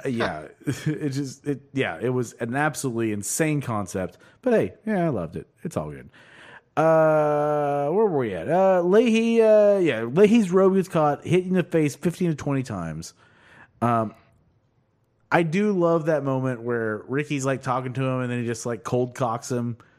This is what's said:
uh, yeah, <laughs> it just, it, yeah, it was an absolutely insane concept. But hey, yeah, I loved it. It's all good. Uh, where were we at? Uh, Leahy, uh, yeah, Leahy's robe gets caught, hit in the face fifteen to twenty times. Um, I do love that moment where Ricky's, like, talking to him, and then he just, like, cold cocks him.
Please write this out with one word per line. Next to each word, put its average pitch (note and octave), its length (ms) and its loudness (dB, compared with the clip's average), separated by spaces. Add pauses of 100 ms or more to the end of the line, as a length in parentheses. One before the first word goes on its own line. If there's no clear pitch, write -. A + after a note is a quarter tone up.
uh, C#3 40 -4
yeah, G2 360 -4 (100)
<laughs> - 120 -20
it D3+ 440 -4
just, C3+ 360 -8
it, C#3 140 -4 (140)
yeah, G2+ 260 -2
it A#2+ 100 0
was B2+ 240 -2
an A#2+ 200 -6
absolutely B2 580 -2
insane D3 480 -2
concept. G2+ 560 -6 (260)
But B3 120 0
hey, B2 200 0 (120)
yeah, G3 180 -2
I E3 40 0
loved F2 280 -6
it. - 120 -12 (160)
It's E3+ 120 -10
all D2+ 140 -4
good. C2+ 180 -16 (680)
Uh, D3+ 1120 2
where G#3+ 160 2
were D#3+ 120 0
we A2+ 160 -2
at? F2 140 -6
Uh, F#3 340 4
Leahy, A3+ 600 4
uh, G#3 360 6
yeah, B2+ 260 0
Leahy's F#3+ 460 4
robe F#3+ 260 6
gets F3+ 120 2
caught, D3+ 380 0
hit F3+ 180 2
in F#3 100 -2
the F3+ 100 2
face D3+ 320 0
fifteen F3 340 -2
to D3+ 60 -2
twenty C#3 260 -4
times. E2 500 -8 (680)
Um, A2+ 320 0 (1160)
I F3 100 4
do G3 300 0
love E3 340 0
that D3+ 180 0
moment C3 380 -4
where A2+ 460 -4
Ricky's, C#3+ 360 -4
like, C3+ 180 -2
talking B2+ 320 -4
to C3+ 80 -4
him, B2+ 200 -2
and B2 80 -6
then B2 100 -4
he A#2 60 -6
just, A#2 200 -6
like, A#2 180 -6
cold B2 300 -2
cocks A#2+ 360 -6
him. A#2+ 260 -4 (220)